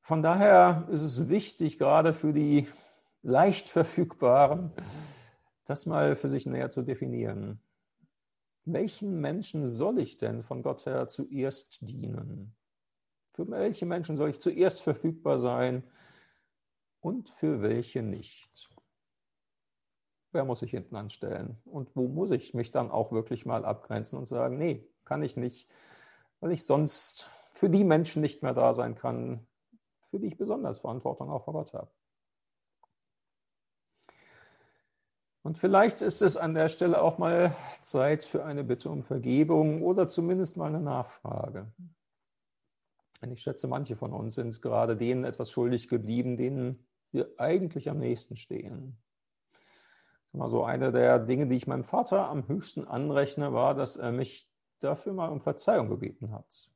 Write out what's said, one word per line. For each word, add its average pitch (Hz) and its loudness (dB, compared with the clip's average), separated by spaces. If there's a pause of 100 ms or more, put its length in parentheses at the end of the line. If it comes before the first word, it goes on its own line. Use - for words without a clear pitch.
Von 160 0
daher 180 8
ist 151 0
es 143 -2
wichtig, 160 0
gerade 156 6
für 156 0
die 147 4 (560)
leicht 151 4
verfügbaren, 156 4 (920)
das - -6
mal 151 2
für 143 -4
sich 139 -2
näher 127 -4
zu 131 -4
definieren. 110 -6 (1000)
Welchen 180 -4
Menschen 151 -4
soll 165 -2
ich - -6
denn 113 -4
von 123 -10
Gott 135 -4
her 131 -2
zuerst 135 -8
dienen? 113 -10 (760)
Für 170 -8
welche 196 -4
Menschen 170 -4
soll 147 0
ich 147 -10
zuerst 175 0
verfügbar 151 0
sein 123 0 (1160)
und 214 -8
für 147 -2
welche 117 0
nicht? - -10 (1600)
Wer 135 -2
muss 127 -4
sich 117 -8
hinten 110 -10
anstellen? 104 -10
Und 143 -12
wo 127 -2
muss 175 -2
ich - -4
mich 117 -4
dann 123 -2
auch 110 -2
wirklich 113 -4
mal 117 -2
abgrenzen 110 -6
und 123 -10
sagen, 127 -2
nee, 147 -4 (140)
kann 143 -4
ich 135 -6
nicht, 123 -8 (680)
weil 165 -4
ich 156 -4
sonst - 0 (260)
für 196 4
die 196 6
Menschen 160 4
nicht 143 -2
mehr 131 0
da 123 6
sein 117 -2
kann, 120 -6 (520)
für - -10
die 208 -4
ich 180 -6
besonders 214 -4
Verantwortung 131 -6
auch 147 -6
vor 156 -8
Gott 156 -8
habe? - -12 (3500)
Und 160 -6
vielleicht 196 6
ist - 0
es 190 6
an 160 -2
der 160 4
Stelle 170 2
auch 165 2
mal 170 4 (260)
Zeit 147 0
für - -4
eine 143 -6
Bitte 123 -4
um 143 -6
Vergebung 151 2
oder 180 2
zumindest 175 -2
mal 165 -4
eine 151 -2
Nachfrage. 127 -6 (1500)
Denn 120 -10
ich 113 -14
schätze, 135 -6
manche 127 -4
von 110 -8
uns 113 -8
sind 117 -6
gerade 117 2
denen 123 0
etwas 120 -6
schuldig 120 0
geblieben, 120 -2
denen 127 -4 (240)
wir 131 -2 (100)
eigentlich 156 -2
am 147 -4
nächsten 120 -4
stehen. 131 -12 (1400)
Mal 123 -4
so 113 2
eine 127 0
der 123 6
Dinge, 127 0
die 127 2
ich 123 -4
meinem 131 -4
Vater 196 0
am 143 -6
höchsten - -6
anrechne, 139 -2
war, 127 2
dass 135 -4
er 120 -4
mich - -6 (300)
dafür 151 -4
mal 175 -4
um 151 -6
Verzeihung 151 0
gebeten 107 -6
hat. - -18